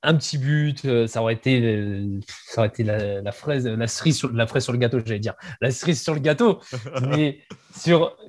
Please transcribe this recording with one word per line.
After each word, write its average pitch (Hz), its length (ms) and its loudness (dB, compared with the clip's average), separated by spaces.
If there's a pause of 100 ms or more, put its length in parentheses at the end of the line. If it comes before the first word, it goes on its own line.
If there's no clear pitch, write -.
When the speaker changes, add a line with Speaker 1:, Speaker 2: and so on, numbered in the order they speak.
Speaker 1:
un 151 120 4
petit 147 240 0
but, 147 460 0
euh, 120 220 2
ça 113 160 -4
aurait 113 120 0
été, 127 280 2
euh, 101 560 0 (280)
ça - 160 0
aurait 107 60 4
été 113 140 -4
la, 104 380 -2
la 98 120 -6
fraise, 139 340 -4
la 113 200 -2
cerise 151 300 0
sur, 123 160 -4
la 117 140 2
fraise 131 180 -2
sur 127 80 -4
le 120 60 0
gâteau, 123 260 2
j'allais 110 160 -4
dire. 107 140 -4 (260)
La 127 100 2
cerise 151 320 -2
sur 160 120 -2
le 147 60 -2
gâteau. 175 400 4 (120)
Speaker 2:
<laughs> 127 300 -8
Speaker 1:
Mais 147 380 0 (380)
sur, 165 380 4 (120)